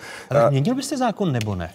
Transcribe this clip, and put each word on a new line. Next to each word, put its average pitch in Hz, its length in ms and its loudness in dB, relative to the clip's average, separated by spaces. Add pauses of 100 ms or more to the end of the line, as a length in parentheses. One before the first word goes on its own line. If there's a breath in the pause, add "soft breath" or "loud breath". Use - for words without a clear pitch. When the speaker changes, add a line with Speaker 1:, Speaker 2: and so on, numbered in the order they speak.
(300 loud breath)
Speaker 1:
Ale 117 160 6
Speaker 2:
Eh, 123 40 4
Speaker 1:
měnil 147 240 2
byste 277 220 -4
zákon, 208 360 0
nebo 110 220 -2
ne? 87 200 -6